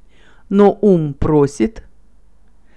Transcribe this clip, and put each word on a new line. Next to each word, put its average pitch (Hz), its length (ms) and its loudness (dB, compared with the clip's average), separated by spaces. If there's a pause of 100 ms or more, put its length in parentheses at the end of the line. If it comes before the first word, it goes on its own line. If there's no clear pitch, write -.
(500)
но 202 320 2
ум 165 320 0
просит, 156 680 -2 (920)